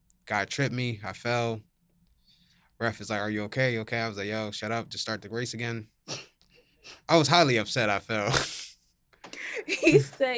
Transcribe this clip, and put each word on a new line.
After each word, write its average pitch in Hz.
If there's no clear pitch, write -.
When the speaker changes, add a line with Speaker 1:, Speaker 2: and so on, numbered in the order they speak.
Speaker 1:
Guy 104
tripped -
me. 120
I 95
fell. 117
Ref 113
is 101
like, 107
"Are 104
you 104
okay? 127
You 113
okay?" 117
I 113
was 104
like, 101
"Yo, 107
shut 107
up. 117
Just -
start 107
the 101
race 120
again." 117
I 160
was 151
highly 143
upset 107
I 101
fell. 107
<laughs> -
Speaker 2:
He 311
said, 254